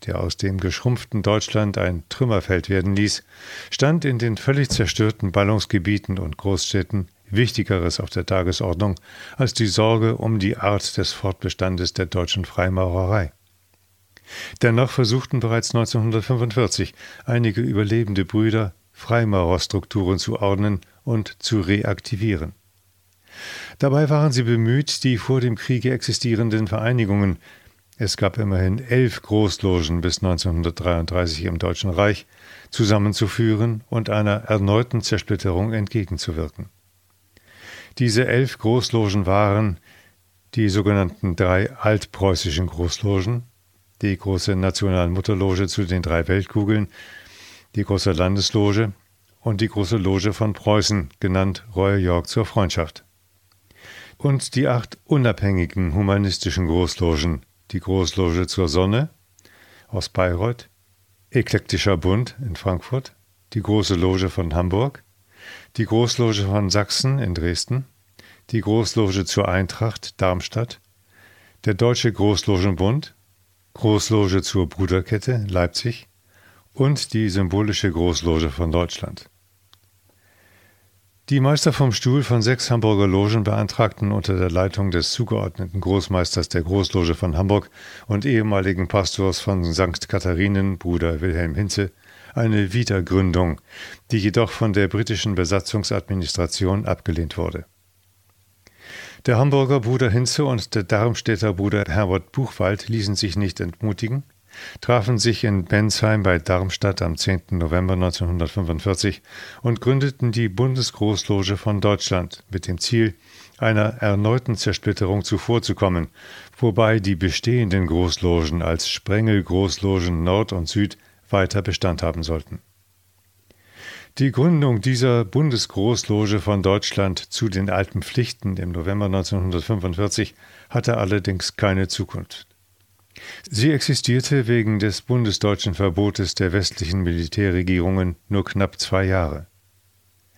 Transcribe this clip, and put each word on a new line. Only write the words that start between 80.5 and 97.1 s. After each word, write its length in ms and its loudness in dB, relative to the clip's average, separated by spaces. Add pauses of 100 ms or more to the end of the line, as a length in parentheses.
Die 100 4
Meister 340 4
vom 180 4
Stuhl 300 2
von 220 2
sechs 260 0
Hamburger 380 4
Logen 360 2
beantragten 680 0
unter 260 0
der 140 0
Leitung 400 0
des 200 0
zugeordneten 720 -4
Großmeisters 680 0
der 120 0
Großloge 540 0
von 200 -2
Hamburg 360 0 (340)
und 200 -2
ehemaligen 600 0
Pastors 520 0
von 240 0
Sankt 440 -2
Katharinen, 720 0
Bruder 440 -2
Wilhelm 340 -2
Hinze, 340 -2 (460)
eine 380 2
Wiedergründung, 880 2 (520)
die 80 2
jedoch 320 2
von 220 0
der 140 2
britischen 460 -2
Besatzungsadministration 1500 -2
abgelehnt 540 -4